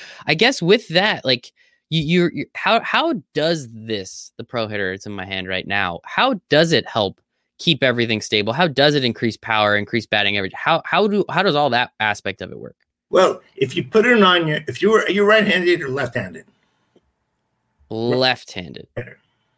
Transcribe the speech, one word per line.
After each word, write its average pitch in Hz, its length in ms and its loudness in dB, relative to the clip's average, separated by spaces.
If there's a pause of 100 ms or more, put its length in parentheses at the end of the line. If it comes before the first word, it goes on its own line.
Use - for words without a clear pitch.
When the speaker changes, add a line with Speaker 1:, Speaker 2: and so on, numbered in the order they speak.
(260)
Speaker 1:
I 156 80 2
guess 233 280 2
with 190 280 2
that, 180 360 0
like, 127 260 -2 (380)
you, 160 120 0
you're, 175 300 2
you're, - 240 -8
how, 220 240 0
how 294 340 -2 (200)
does 151 380 -2
this, 110 680 -10
the 117 60 -12
Pro 113 240 -4
Hitter, 101 260 -4
it's 98 120 -12
in 107 60 -10
my 98 140 -10
hand 95 220 -8
right 92 200 -6
now, 92 380 -2
how 226 340 -2 (100)
does 165 220 4
it 123 160 0
help 101 320 -2 (400)
keep 135 240 0
everything 117 380 2
stable? 107 320 0
How 170 140 2
does 147 280 4
it 139 80 0
increase 113 340 -2
power, 107 380 2
increase 104 300 -2
batting 104 320 0
average? 95 160 -4
How, 156 320 0
how 196 220 2
do, 202 220 0
how 175 140 0
does 170 120 2
all 147 160 2
that 120 280 -2
aspect 104 420 -4
of - 100 -12
it - 60 -14
work? - 200 -18 (340)
Speaker 2:
Well, 190 320 2 (120)
if 127 200 -4
you 180 80 -4
put 220 240 2
it 233 160 6
on 175 240 4
your, 151 200 -4
if 123 140 -8
you 202 80 4
were, 220 120 4
are - 100 -2
you 202 120 2
right-handed 190 600 2
or 135 60 -8
left-handed? 123 560 -6 (1500)
Speaker 1:
Left-handed. 117 1040 -2
Speaker 2:
Hitter. - 240 -12 (380)